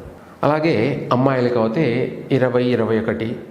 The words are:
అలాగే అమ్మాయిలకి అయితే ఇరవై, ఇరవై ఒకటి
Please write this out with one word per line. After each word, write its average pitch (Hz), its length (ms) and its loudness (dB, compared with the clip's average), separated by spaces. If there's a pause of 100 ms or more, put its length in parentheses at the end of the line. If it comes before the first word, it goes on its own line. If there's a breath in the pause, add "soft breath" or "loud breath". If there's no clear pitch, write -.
(440 loud breath)
అలాగే 147 680 0
అమ్మాయిలకి 123 460 2
అయితే 120 580 0 (140)
ఇరవై, 123 320 2
ఇరవై 113 360 2
ఒకటి 110 400 -4 (100)